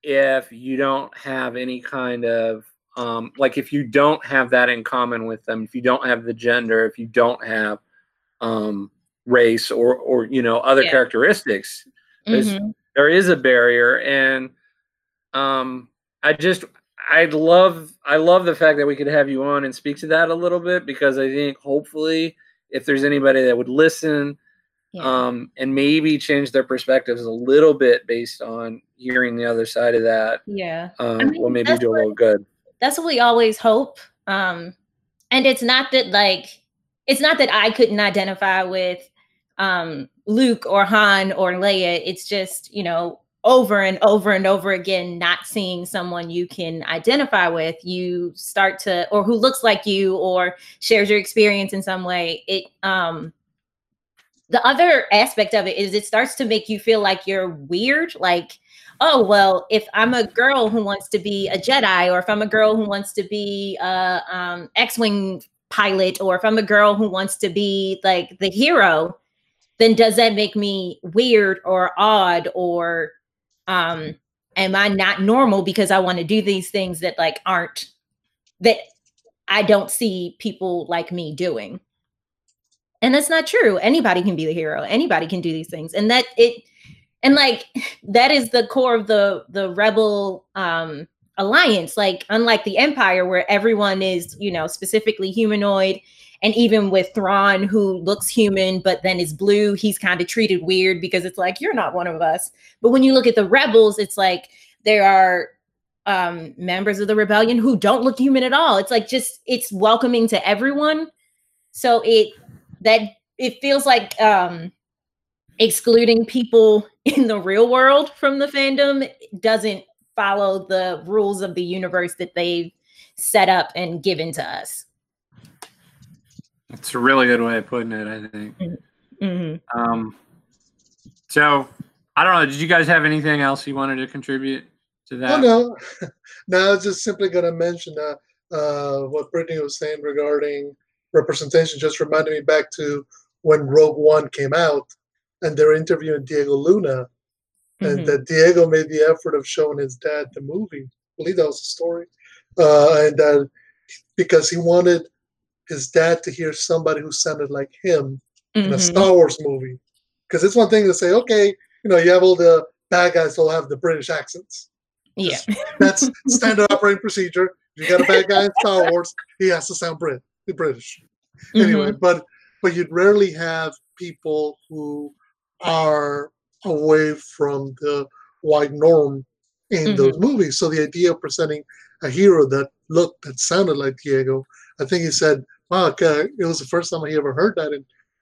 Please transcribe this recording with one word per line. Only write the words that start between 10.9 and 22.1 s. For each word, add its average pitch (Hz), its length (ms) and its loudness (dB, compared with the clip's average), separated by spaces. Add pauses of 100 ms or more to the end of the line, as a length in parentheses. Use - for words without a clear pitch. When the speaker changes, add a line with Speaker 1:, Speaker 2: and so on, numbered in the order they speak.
Speaker 1:
there's, 214 300 0
Speaker 2:
Mm-hmm. 208 160 -8 (240)
Speaker 1:
there 143 140 4
is 180 200 4
a 175 60 4
barrier. 123 640 2
And, 135 500 -2 (840)
um, 131 540 -4 (340)
I 151 100 2
just, 175 300 -2 (480)
I'd 160 240 2
love, 165 560 4 (120)
I 143 140 -2
love 175 280 4
the 165 100 0
fact 156 240 4
that 143 80 0
we 143 80 -2
could 143 120 -6
have 143 220 0
you 135 140 -4
on 143 220 -2
and 127 100 -8
speak 143 220 -8
to 160 100 -12
that 160 220 2
a 165 60 -2
little 175 240 -2
bit, 175 280 -4
because 139 320 0
I 135 100 -2
think 139 300 -4
hopefully 156 760 -4 (360)